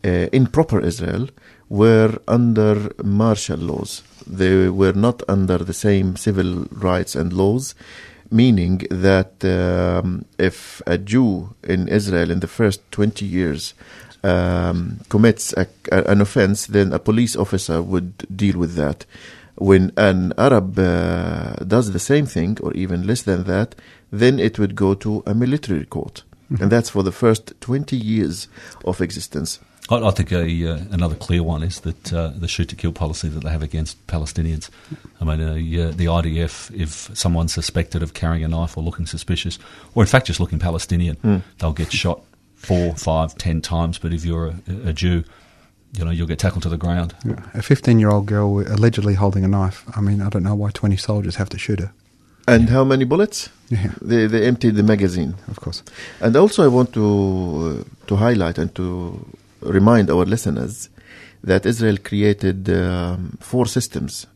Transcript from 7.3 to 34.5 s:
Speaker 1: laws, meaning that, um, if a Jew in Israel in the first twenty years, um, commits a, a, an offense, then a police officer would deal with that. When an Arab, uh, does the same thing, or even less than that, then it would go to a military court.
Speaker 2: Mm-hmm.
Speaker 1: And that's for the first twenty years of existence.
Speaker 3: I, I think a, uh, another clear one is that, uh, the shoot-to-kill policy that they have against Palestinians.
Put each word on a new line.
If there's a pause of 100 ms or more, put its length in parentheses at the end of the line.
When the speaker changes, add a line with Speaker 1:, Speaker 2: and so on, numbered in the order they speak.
Speaker 1:
laws, (560)
meaning
that,
um, (140)
if
a
Jew (100)
in
Israel
in
the
first (120)
twenty
years, (480)
um,
commits
a, (240)
a,
an
offense,
then
a
police
officer
would (100)
deal
with
that. (520)
When
an
Arab,
uh, (100)
does
the
same
thing,
or
even
less
than
that, (380)
then
it
would
go
to
a
military
court. (300)
Speaker 2:
Mm-hmm.
Speaker 1:
And
that's
for
the
first
twenty
years (380)
of
existence. (320)
Speaker 3:
I,
I
think
a, (260)
uh, (140)
another
clear
one
is
that,
uh,
the
shoot-to-kill
policy
that
they
have
against
Palestinians. (520)